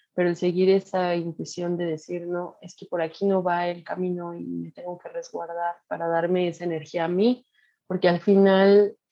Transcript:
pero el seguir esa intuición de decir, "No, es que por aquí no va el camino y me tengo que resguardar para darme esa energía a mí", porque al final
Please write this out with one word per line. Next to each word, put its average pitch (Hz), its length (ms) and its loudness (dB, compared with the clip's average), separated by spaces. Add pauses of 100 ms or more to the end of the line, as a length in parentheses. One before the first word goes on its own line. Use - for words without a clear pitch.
(140)
pero 180 160 0
el 175 60 -2
seguir 180 340 0
esa 185 460 0
intuición 170 640 -6
de 175 80 -4
decir, 170 420 -8
"No, 175 340 -8
es 180 140 -20
que - 100 -20
por 175 160 -4
aquí 160 240 -4
no 190 180 2
va 175 240 -2
el 175 160 -8
camino 175 500 -6
y 170 120 -12
me 170 260 -8
tengo 175 280 -12
que - 100 -16
resguardar 170 640 -8 (120)
para 165 200 -6
darme 175 400 0
esa 170 180 -8
energía 165 400 -4
a - 40 -2
mí", 220 360 2 (420)
porque 185 220 0
al 175 120 2
final 196 760 6 (160)